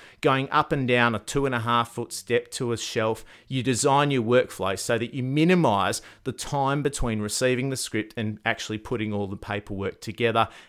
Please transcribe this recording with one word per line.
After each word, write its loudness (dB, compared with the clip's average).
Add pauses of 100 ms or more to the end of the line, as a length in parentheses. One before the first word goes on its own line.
(220)
going 2
up 2
and -2
down 4
a -2
two -4
and -2
a 0
half 0
foot -8
step -2
to -4
a -4
shelf. -2 (260)
You -2
design 4
your 2
workflow 2
so 0
that -4
you -6
minimise 2 (240)
the -6
time -2
between -2
receiving 0
the -4
script -4
and -4
actually -4
putting -4
all -2
the -8
paperwork -6
together 0 (200)